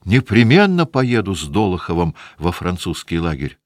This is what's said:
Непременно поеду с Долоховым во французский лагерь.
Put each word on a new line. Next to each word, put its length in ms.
Непременно 800
поеду 480
с 140
Долоховым 680
во 140
французский 680
лагерь. 460